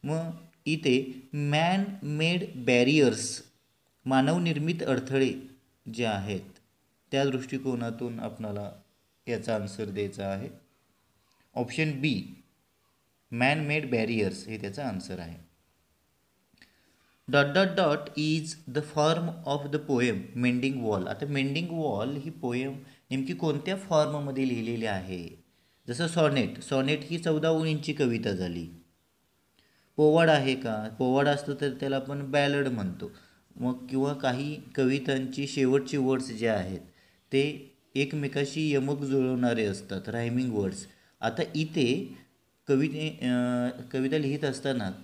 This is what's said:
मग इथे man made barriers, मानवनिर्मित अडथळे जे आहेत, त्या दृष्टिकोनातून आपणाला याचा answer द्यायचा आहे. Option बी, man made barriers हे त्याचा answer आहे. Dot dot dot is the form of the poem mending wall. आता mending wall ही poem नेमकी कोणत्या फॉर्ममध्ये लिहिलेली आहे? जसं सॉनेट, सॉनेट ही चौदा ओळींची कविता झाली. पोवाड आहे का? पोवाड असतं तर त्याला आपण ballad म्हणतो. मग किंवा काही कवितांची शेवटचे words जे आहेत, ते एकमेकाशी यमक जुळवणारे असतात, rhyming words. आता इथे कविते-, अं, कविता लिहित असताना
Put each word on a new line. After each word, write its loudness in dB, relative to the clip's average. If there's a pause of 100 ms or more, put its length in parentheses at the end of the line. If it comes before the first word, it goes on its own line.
मग -2 (360)
इथे 0
man 2 (180)
made 0 (120)
barriers, 4 (640)
मानवनिर्मित 2
अडथळे 2 (600)
जे -2
आहेत, -2 (720)
त्या 2
दृष्टिकोनातून -2
आपणाला -6 (560)
याचा -2
answer -4
द्यायचा -4
आहे. -4 (1040)
Option -2
बी, -2 (920)
man 2
made -2
barriers 0
हे -8
त्याचा -6
answer -6
आहे. -14 (1800)
Dot 6
dot 4 (100)
dot 2
is -2
the 0 (140)
form 4
of -4
the 0 (100)
poem 2
mending 2
wall. 0
आता -6
mending -2
wall -2
ही -8
poem -4 (380)
नेमकी -2
कोणत्या -2
फॉर्ममध्ये 0
लिहिलेली -2
आहे? -4 (600)
जसं -2
सॉनेट, 2
सॉनेट 0
ही -6
चौदा 2
ओळींची 0
कविता 0
झाली. -4 (1300)
पोवाड 8
आहे 6
का? -4
पोवाड 2
असतं 0
तर 0
त्याला -2
आपण -6
ballad 2
म्हणतो. -4 (460)
मग -4
किंवा 0
काही -2 (140)
कवितांची 0
शेवटचे 2
words 2
जे -2
आहेत, 0 (520)
ते 0 (180)
एकमेकाशी 0
यमक 0
जुळवणारे 2
असतात, -4
rhyming 0
words. -2 (340)
आता 0 (120)
इथे 0 (500)
कविते-, 0
अं, 0 (220)
कविता 0
लिहित -2
असताना -2 (140)